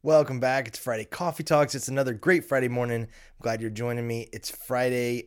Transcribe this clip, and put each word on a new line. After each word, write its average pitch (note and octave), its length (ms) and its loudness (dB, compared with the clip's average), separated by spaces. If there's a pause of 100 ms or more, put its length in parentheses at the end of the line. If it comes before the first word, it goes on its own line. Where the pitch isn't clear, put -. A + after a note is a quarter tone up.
Welcome C#3+ 340 6
back. B2+ 300 2
It's - 100 -12
Friday A2 280 -4
Coffee E3+ 360 -4
Talks. D3 320 4
It's C3 140 -6
another C3+ 260 0
great E3+ 300 2
Friday B2+ 240 0
morning. A#2+ 340 -2
I'm - 400 -16
glad A2+ 180 -2
you're A2+ 80 -4
joining A#2+ 380 -4
me. A#2 260 -6
It's - 160 -10
Friday, B2 760 -2